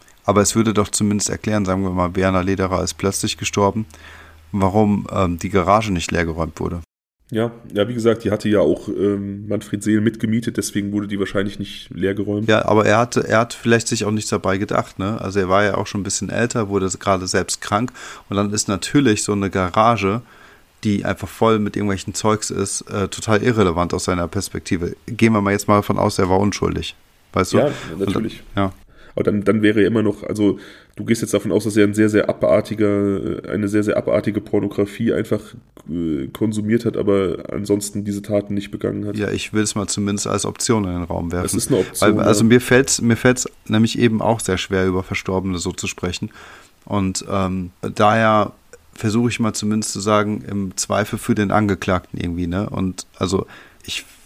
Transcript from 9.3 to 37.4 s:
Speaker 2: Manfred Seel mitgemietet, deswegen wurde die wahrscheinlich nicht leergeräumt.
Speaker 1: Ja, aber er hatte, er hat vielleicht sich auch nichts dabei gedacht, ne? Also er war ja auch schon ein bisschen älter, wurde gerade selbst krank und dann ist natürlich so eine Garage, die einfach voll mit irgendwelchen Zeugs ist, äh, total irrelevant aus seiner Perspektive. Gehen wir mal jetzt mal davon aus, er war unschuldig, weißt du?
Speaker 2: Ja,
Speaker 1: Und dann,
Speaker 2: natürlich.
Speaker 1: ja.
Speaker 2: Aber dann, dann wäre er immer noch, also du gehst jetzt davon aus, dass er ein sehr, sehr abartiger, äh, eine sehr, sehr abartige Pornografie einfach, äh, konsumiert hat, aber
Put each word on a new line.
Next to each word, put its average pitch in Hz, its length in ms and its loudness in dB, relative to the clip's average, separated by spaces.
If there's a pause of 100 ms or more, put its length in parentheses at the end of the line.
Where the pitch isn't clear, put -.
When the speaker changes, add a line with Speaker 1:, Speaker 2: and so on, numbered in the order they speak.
Speaker 2:
Manfred 104 340 -6
Seel 107 160 2
mitgemietet, 110 560 0
deswegen 101 380 -4
wurde 104 140 -2
die 101 120 -6
wahrscheinlich 101 400 -4
nicht - 340 -10
leergeräumt. 104 540 -2
Speaker 1:
Ja, 110 180 4
aber 104 200 4
er 107 140 6
hatte, 123 280 0
er 107 120 4
hat 123 140 0
vielleicht 117 360 2
sich 110 160 -2
auch 104 60 0
nichts 107 180 -2
dabei 98 280 0
gedacht, - 400 -2
ne? 104 220 -4
Also 98 220 -2
er 90 80 0
war 98 160 4
ja 98 100 0
auch 104 120 -2
schon 104 140 -6
ein 90 40 -6
bisschen 95 240 -4
älter, 110 400 0
wurde 95 280 0
gerade 92 300 0
selbst 90 320 -2
krank 113 320 -2 (380)
und 98 80 -2
dann 101 160 0
ist - 160 -2
natürlich 110 540 2
so 104 100 -2
eine 98 160 0
Garage, 101 720 2 (640)
die 104 180 0
einfach 95 240 -4
voll 113 320 2
mit 104 160 -2
irgendwelchen 104 380 -4
Zeugs 107 360 0
ist, 95 400 -4
äh, 101 200 -2
total 104 340 0
irrelevant 90 500 2
aus - 120 -4
seiner 87 240 -2
Perspektive. 92 640 -6 (100)
Gehen 113 280 2
wir 104 80 2
mal 101 100 0
jetzt 101 160 -2
mal 104 100 6
davon 101 200 0
aus, 98 220 0
er 95 100 2
war 95 100 4
unschuldig, 92 560 -2 (380)
weißt 92 200 0
du? 98 40 4
Speaker 2:
Ja, 131 80 6
Speaker 1:
Und 143 80 -2 (260)
dann, 98 80 0
Speaker 2:
natürlich. 110 340 -4 (140)
Speaker 1:
ja. 98 160 0 (440)
Speaker 2:
Aber - 80 -2
dann, 101 200 0
dann 104 200 2
wäre 107 180 4
er 95 60 6
immer 110 160 0
noch, 104 180 -2
also 101 380 0 (360)
du 107 80 -10
gehst 110 200 0
jetzt 107 100 -2
davon 101 180 0
aus, 104 120 2
dass 107 120 -2
er 104 100 6
ein 101 100 -2
sehr, 110 120 4
sehr 104 220 2
abartiger, 101 1120 0
äh, - 60 -12
eine 104 180 -2
sehr, 104 140 2
sehr 104 160 0
abartige 107 440 0
Pornografie 104 680 0
einfach, 107 300 -2 (480)
äh, 78 380 -4
konsumiert 110 580 -2
hat, 110 120 -2
aber 98 540 0